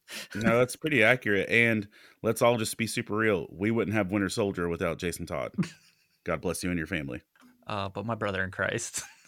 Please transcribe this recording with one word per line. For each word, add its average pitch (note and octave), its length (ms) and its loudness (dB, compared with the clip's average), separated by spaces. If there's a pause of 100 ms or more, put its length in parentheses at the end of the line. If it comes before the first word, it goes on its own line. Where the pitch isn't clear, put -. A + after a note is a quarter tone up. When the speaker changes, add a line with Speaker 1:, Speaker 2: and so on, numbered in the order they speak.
(360)
Speaker 1:
No, A2+ 240 4
that's B2 160 2
pretty C#3+ 280 2
accurate. G#2+ 460 4
And A2+ 380 4 (340)
let's A2+ 220 0
all A#2+ 140 6
just G#2+ 200 -4
be A#2 80 -2
super G#2+ 300 -6
real. G#2+ 340 2
We G2+ 220 -2
wouldn't A2 260 0
have F#2+ 140 0
Winter G2+ 180 2
Soldier F#2 400 -2
without E2+ 300 -2
Jason F2 260 -6
Todd. D2+ 280 -6 (360)
Speaker 2:
<laughs> - 340 -20
Speaker 1:
God E2 160 -2
bless - 240 -4
you F#2 60 -2
and F2 80 0
your D#2+ 80 -2
family. C#2+ 380 -6 (420)
Speaker 2:
Uh, G2 240 -6
but G2+ 160 -8
my A#2 80 -4
brother G#2 300 -2
in F#2 80 -4
Christ. - 500 -4 (260)